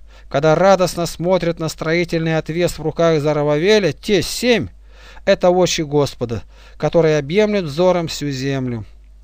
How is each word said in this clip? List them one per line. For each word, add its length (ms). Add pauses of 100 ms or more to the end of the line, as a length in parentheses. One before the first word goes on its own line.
(280)
когда 260
радостно 520
смотрят 540
на 100
строительный 680
отвес 360
в 100
руках 400
Зарававеля, 720
те 260
семь — 480 (560)
это 240
очи 320
Господа, 600 (340)
которые 400
объемлют 480
взором 440
всю 200
землю?' 560 (400)